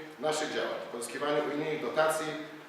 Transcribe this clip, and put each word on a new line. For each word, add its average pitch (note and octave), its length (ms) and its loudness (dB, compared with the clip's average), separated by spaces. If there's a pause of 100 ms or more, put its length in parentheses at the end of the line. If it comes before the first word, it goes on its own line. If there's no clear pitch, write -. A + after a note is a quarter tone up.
(180)
naszych D3+ 360 0
działań - 340 0
w - 40 -10
pozyskiwaniu C#3+ 500 0 (120)
unijnych D3+ 280 0
dotacji C3 440 4 (420)